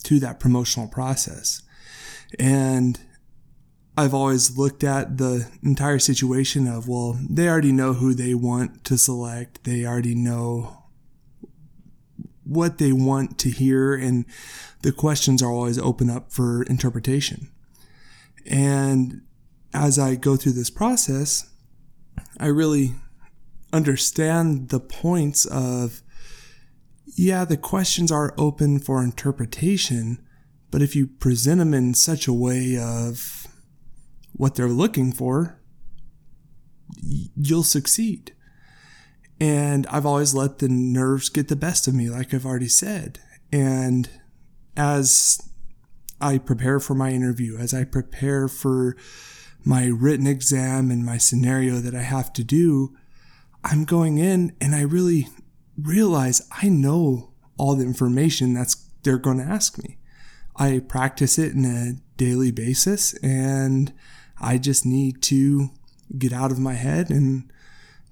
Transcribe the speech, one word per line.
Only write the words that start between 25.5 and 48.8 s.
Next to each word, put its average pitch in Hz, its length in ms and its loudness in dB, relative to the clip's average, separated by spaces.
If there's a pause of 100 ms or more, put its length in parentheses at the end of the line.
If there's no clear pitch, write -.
yeah, 185 400 0
the 156 100 2
questions 175 560 -2
are 147 260 0
open 147 420 2
for 135 220 -2
interpretation, 123 1200 -2 (500)
but 139 100 2
if 143 120 2
you 139 140 2
present 127 520 2
them 160 140 4
in 123 200 2
such - 340 2
a 127 60 2
way 127 440 0
of 117 720 -6 (840)
what 139 220 0
they're 123 120 0
looking 127 460 0
for, 135 480 -2 (1400)
y-, - 260 -4 (100)
you'll 160 260 0
succeed. - 720 -2 (1040)
And 143 480 2
I've 143 180 -2
always 143 280 2
let 139 260 -2
the 139 80 0
nerves 127 600 0
get 143 180 -2
the 151 80 0
best 156 320 -2
of 131 80 0
me, 117 140 0
like 123 240 -6
I've 131 120 -4
already 127 220 -4
said. - 520 -2 (340)
And 131 560 2 (680)
as 143 640 2 (800)
I 139 200 0
prepare 131 420 0
for 139 120 -4
my 131 180 0
interview, 123 460 -2
as 120 160 -4
I 131 120 -2
prepare 135 640 -2
for 127 480 0 (640)